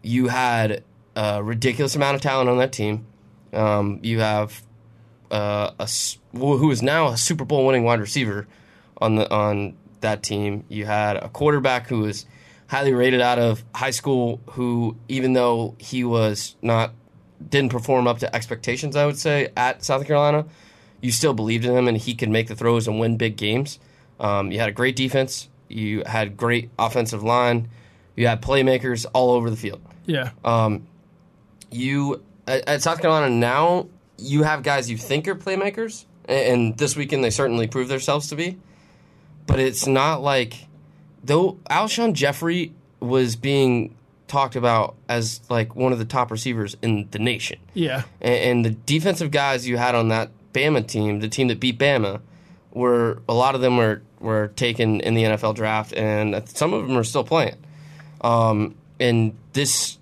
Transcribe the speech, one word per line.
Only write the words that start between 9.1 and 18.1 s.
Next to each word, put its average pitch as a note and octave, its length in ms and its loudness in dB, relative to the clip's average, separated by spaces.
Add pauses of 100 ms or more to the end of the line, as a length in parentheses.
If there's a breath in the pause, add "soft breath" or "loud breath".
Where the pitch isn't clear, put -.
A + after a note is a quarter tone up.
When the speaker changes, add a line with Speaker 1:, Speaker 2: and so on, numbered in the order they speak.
Speaker 1:
the, G#2+ 160 2
on G#2 460 -2 (240)
that G#2+ 220 -2
team. G#2 460 -4
You G#2 160 -8
had G#2+ 320 0
a - 120 -8
quarterback C3+ 580 0
who A#2+ 120 -2
was G#2 260 -4 (420 loud breath)
highly C#3 260 2
rated B2+ 280 4
out B2 160 4
of A#2 260 0 (120)
high C3+ 160 -2
school, B2 500 -2 (100)
who, A#2+ 460 -4 (100)
even C3 260 0
though A#2+ 440 2
he B2+ 260 -6
was A2+ 580 -2
not, A2+ 320 0 (540)
didn't C#3 240 2
perform B2 360 2
up A#2+ 120 2